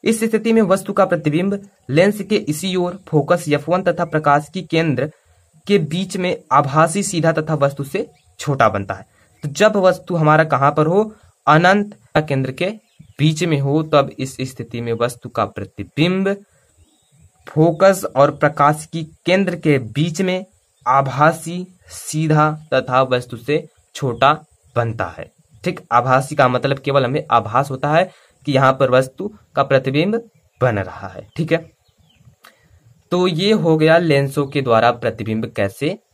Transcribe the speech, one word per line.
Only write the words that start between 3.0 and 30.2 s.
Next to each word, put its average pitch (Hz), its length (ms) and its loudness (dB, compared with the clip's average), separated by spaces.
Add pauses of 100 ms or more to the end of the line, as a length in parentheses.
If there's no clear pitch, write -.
फोकस 165 400 0
एफ़ 143 220 0
वन 180 120 0
तथा 175 220 -2
प्रकाश 151 500 0
की 185 80 -8
केंद्र 156 480 -2 (560)
के 202 120 4
बीच 175 380 -4
में 180 260 -4 (100)
आभासी 156 500 2
सीधा 165 300 -2
तथा 160 220 -4
वस्तु 139 300 -2
से 190 260 -6 (280)
छोटा 135 300 2
बनता 98 260 -4
है। 92 120 -16 (360)
तो 147 60 -8
जब 208 280 2
वस्तु 185 400 0
हमारा 156 280 4
कहाँ 143 280 2
पर 151 140 2
हो? 208 280 0 (320)
अनंत 185 500 4 (200)
केंद्र 135 360 -2
के 180 200 -4 (460)
बीच 160 260 2
में 156 160 0
हो, 143 220 0
तब 156 360 2
इस 131 220 -8
स्थिति 123 400 -10
में 117 120 -4
वस्तु 120 360 -4
का 113 160 -2
प्रतिबिंब 165 920 -4 (1120)
फोकस 170 560 2 (120)
और 143 140 4
प्रकाश 147 600 0
की 165 120 -8
केंद्र 180 520 -2
के 143 220 2
बीच 147 440 -4
में 185 240 -4 (400)
आभासी 147 880 0 (120)
सीधा 156 640 0 (220)
तथा 131 300 0
वस्तु 123 340 -4
से 147 300 -4 (280)
छोटा 135 380 0 (440)
बनता 113 280 -4 (140)
है। - 120 -16 (340)
ठीक, - 160 -6 (120)
आभासी 131 420 2
का 135 140 4
मतलब 131 300 -2
केवल 135 260 0
हमें 139 260 -4
आभास 120 400 0
होता 139 200 -4
है 180 200 2 (360)
कि 147 60 -2
यहाँ 131 200 4
पर 135 180 2
वस्तु 131 400 0 (260)
का 139 60 0
प्रतिबिंब 135 520 0 (460)